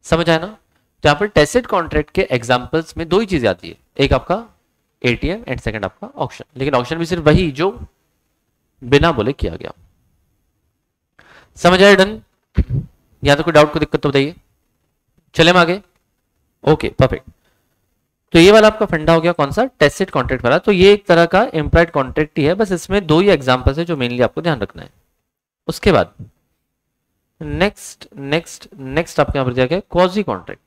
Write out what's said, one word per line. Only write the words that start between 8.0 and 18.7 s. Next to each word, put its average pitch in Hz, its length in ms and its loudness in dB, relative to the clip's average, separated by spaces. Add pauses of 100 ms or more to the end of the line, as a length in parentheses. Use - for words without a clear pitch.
बिना 143 300 2
बोले 120 200 -4
किया 85 240 -8
गया। - 160 -16 (1900)
समझ 180 240 4
आया? 202 120 8
डन? 202 260 0 (1000)
यहाँ 143 140 4
तो 156 60 -4
कोई 165 100 -2
डाउट, 151 200 4
कोई 165 80 -4
दिक्कत 151 200 -4
तो 151 80 -2
बताइए। 139 260 -2 (1000)
चले 165 160 2
हम 180 60 4
आगे। 175 240 2 (840)
ओके, 151 240 0 (100)
perfect। - 320 -4 (1040)
तो 170 40 8
ये 175 140 8
वाला 220 160 8
आपका 214 180 -2